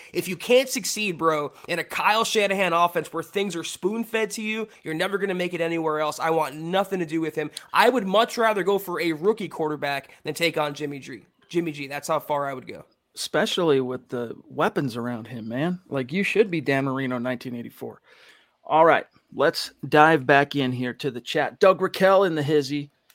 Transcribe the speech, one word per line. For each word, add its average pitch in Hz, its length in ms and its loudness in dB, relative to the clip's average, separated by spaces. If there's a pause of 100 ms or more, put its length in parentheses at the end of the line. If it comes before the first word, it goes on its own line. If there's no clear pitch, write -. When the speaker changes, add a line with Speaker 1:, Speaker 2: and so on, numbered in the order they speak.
(120)
Speaker 1:
If 175 140 -4
you 180 100 -6
can't 247 320 4
succeed, 208 480 -4
bro, 151 360 0 (160)
in 175 100 -2
a 160 60 -4
Kyle 208 400 0
Shanahan 196 480 2
offense 170 400 0
where 160 100 -6
things 196 320 -4
are 165 80 -4
spoon-fed 220 720 -2
to 226 100 -8
you, 214 240 -4 (160)
you're 160 120 -6
never 185 220 0
gonna 190 180 -2
make 180 200 -2
it 165 60 -6
anywhere 165 400 0
else. 151 180 -2
I 165 120 0
want 156 260 0
nothing 185 420 -2
to 170 80 -2
do 160 140 -4
with 156 160 -4
him. 151 160 -4 (200)
I 202 160 6
would 247 160 2
much 208 320 2
rather 214 280 2
go 196 160 2
for 175 200 -6
a 165 120 0
rookie 185 360 -2
quarterback 143 600 -4 (140)
than 156 100 -6
take 160 240 0
on 147 160 -2
Jimmy 143 240 -8
G. 131 260 -16 (240)
Jimmy 170 220 -2
G, 147 160 -10
that's 139 220 -8
how 160 100 2
far 143 300 -2
I 139 40 -6
would 127 140 -12
go. 85 180 -16 (300)
Speaker 2:
Especially 170 640 2
with 127 300 -6
the 120 260 -8 (120)
weapons 143 480 -2
around 117 300 -6
him, 113 220 -10
man. 156 400 -4
Like, 131 240 -4
you 190 100 0
should 196 300 2
be 165 80 -2
Dan 135 240 0
Marino 131 340 -2
nineteen 123 380 -6
eighty-four. 117 440 -14 (640)
All - 220 4
right, 147 220 6 (280)
let's - 380 0 (160)
dive 151 360 6
back 143 300 4
in 135 160 0
here 123 240 -4
to 143 160 -6
the 120 100 -10
chat. - 380 -4
Doug 190 240 6
Raquel 190 400 4
in 170 140 2
the 147 80 -2
hizzy. 143 480 0 (220)